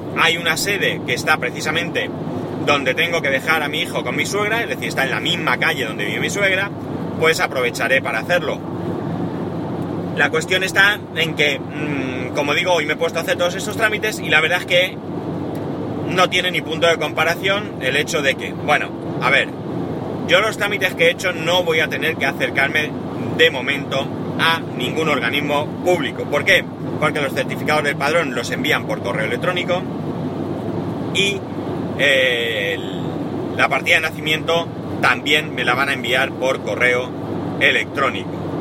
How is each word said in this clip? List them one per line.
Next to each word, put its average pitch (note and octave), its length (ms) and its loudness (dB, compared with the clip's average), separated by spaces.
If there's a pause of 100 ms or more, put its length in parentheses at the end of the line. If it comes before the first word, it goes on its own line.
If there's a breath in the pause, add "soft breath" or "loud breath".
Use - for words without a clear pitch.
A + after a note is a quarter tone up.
(180)
hay E3 200 4
una E3 200 0
sede D#3 480 0
que B2 80 -2
está D#3 240 2
precisamente D3+ 720 -2 (560)
donde C3+ 300 4
tengo E3 260 2
que C#3+ 80 0
dejar D#3 320 2
a C#3+ 60 0
mi D3+ 140 -2
hijo D#3+ 220 -2
con B2 120 -2
mi D3+ 100 0
suegra, G#3 380 0
es E3 60 -4
decir, B2 180 -4
está C3+ 160 0
en C3 80 0
la G#2+ 80 0
misma D3+ 380 2
calle D3+ 280 0
donde G#2 200 -2
vive A2+ 160 -2
mi D3+ 80 0
suegra, F#3+ 420 2 (480)
pues D#3+ 200 4
aprovecharé B2+ 640 2
para A2+ 180 -2
hacerlo. C3 380 0 (1600)
La D3 120 4
cuestión E3 340 0
está G3 360 4 (160)
en D#3+ 200 0
que, D3 240 2
mm, C3 760 -4
como D3 200 0
digo, F3 200 2
hoy D#3 120 4
me D3+ 80 0
he - 20 -2
puesto E3 240 0
a - 20 2
hacer E3+ 160 0
todos F3 180 0
estos - 220 -6
trámites G#3+ 420 0
y - 100 -4
la D#3 120 6
verdad E3+ 180 2
es F3+ 60 -6
que F3+ 320 2 (1120)
no F3 200 4
tiene F3+ 220 0
ni D#3+ 100 0
punto D#3+ 260 2
de D#3+ 100 6
comparación E3+ 840 0
el C3 140 0
hecho D3+ 260 0
de C3+ 140 2
que, - 180 -6
bueno, B2+ 360 2 (320)
a B2 80 2
ver, C3+ 180 4 (800)
yo F3 140 6
los G#3+ 160 0
trámites G3 380 0
que E3 120 6
he F3 40 6
hecho F3 220 -2
no E3+ 300 2
voy D#3+ 160 2
a D3+ 80 2
tener C#3+ 300 -2
que C3+ 80 0
acercarme C#3 680 0 (460)
de D#3+ 140 8
momento C#3 540 -2 (340)
a E3 200 2 (180)
ningún D3+ 320 0
organismo C#3+ 560 0 (180)
público. D3 420 2
¿Por C#3+ 180 0
qué? F3+ 200 4 (360)
Porque D3+ 220 0
los C3+ 120 -2
certificados C#3+ 500 0
del C#3+ 120 0
padrón D3 400 0
los A#2 160 -2
envían B2 340 0
por G#2 160 -2
correo G#2+ 240 -2
electrónico F3 560 0 (1300)
y, G3 260 0 (600)
eh, A#2+ 760 2
el, - 840 -4
la C3 120 4
partida C#3 260 2
de E3 60 2
nacimiento D#3 640 0 (340)
también C#3+ 520 2
me B2+ 100 -2
la B2 100 2
van C#3 160 2
a C#3 40 0
enviar B2+ 380 0
por C3 300 0
correo B2 480 2 (500)
electrónico. B2 720 0 (300)